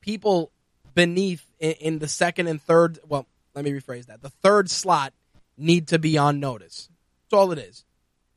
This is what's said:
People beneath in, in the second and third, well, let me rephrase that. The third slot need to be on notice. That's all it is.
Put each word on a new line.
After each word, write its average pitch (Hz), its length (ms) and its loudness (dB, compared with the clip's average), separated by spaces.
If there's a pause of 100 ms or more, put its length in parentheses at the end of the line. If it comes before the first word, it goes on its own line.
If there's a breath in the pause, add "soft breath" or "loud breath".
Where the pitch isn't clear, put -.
People 196 500 -2 (420)
beneath 175 500 0 (160)
in, 160 140 -2
in 156 260 -4
the 147 80 -8
second 175 400 -2
and 156 140 -6
third, 165 460 2
well, 143 200 -6 (260)
let 143 100 -10
me 143 80 -4
rephrase 127 360 -12
that. 113 140 -20
The 139 80 -16
third 196 400 0
slot 151 440 -2 (440)
need 160 300 2
to 165 120 0
be 156 180 0
on 143 220 2
notice. 120 500 -12 (340)
That's 208 160 2
all 190 120 6
it 156 80 -6
is. 98 260 -18 (520)